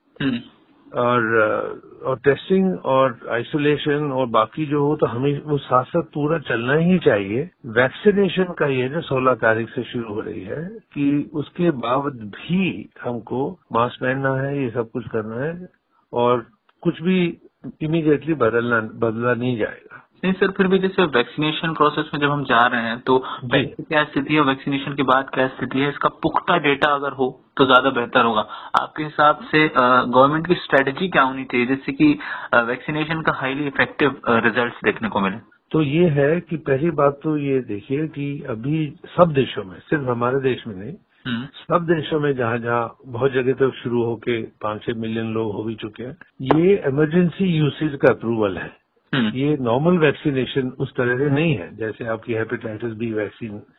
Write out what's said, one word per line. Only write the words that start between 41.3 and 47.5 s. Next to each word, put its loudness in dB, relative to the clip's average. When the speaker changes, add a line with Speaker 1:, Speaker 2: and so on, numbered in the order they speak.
Speaker 2:
सब -2
देशों 0
में 0
जहाँ-जहाँ -2
बहुत -2
जगह 0
तो 2
शुरू -2
होके -4
पाँच -8
छह -6
मिलियन -4
लोग -4
हो -6
भी -6
चुके -12
हैं, -14
ये 2
इमरजेंसी 0
यूसेज 0